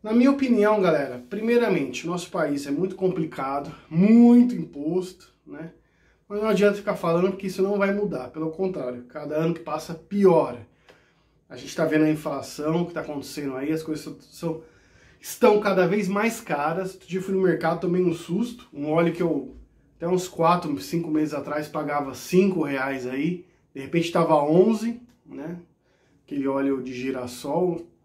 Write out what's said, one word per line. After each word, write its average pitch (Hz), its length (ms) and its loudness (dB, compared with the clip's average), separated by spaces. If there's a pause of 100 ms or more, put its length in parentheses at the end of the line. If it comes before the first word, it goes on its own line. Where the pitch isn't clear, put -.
Na 214 120 -4
minha 247 180 6
opinião, 214 500 2
galera, 139 480 0
primeiramente, 208 760 0
nosso 175 240 -6
país 143 360 -2
é 139 40 -8
muito 175 240 -2
complicado, 156 800 -4 (160)
muito 233 640 8
imposto, 170 800 -6 (100)
né? 156 280 -14 (560)
Mas 208 120 -6
não 220 80 0
adianta 202 280 4
ficar 202 180 -4
falando 175 360 2
porque 190 180 -8
isso 180 120 -6
não 202 160 0
vai 196 160 2
mudar, 170 380 -4
pelo 160 220 -6
contrário, 139 520 -6
cada 151 300 -10
ano 160 180 0
que - 80 -6
passa 156 320 -8
piora. 165 720 2 (840)
A - 80 -16
gente 143 180 -14
tá 165 100 0
vendo 156 200 2
a 156 60 4
inflação 151 760 -4
que 175 100 -10
tá 156 60 -6
acontecendo 143 560 -8
aí, 143 160 -4
as 160 100 -4
coisas 151 220 -8
são, 147 160 -14
são, - 420 -8 (580)
estão 208 400 4
cada 185 280 2
vez 196 180 0
mais 208 340 -2
caras. 165 520 -4
Outro - 160 -20
dia 180 100 -4
eu 185 60 -4
fui 190 100 -4
no 190 80 2
mercado, 165 380 0
tomei 180 220 0
um 165 120 2
susto, - 580 -6
um 147 180 -6
óleo 165 220 2
que 180 100 -4
eu 147 340 -4 (400)
até 170 120 -6
uns 180 200 0
quatro, 160 520 2
cinco 160 300 -4
meses 151 240 0
atrás 147 340 -6
pagava 143 460 -4
cinco 180 480 2
reais 135 440 -4
aí, 151 400 -4 (260)
de 139 80 -12
repente 165 320 -2
tava 160 300 2
onze, 214 580 2 (240)
né? 151 340 -12 (680)
Aquele 139 220 -4
óleo 139 360 0
de 127 100 -8
girassol. 135 920 -4 (180)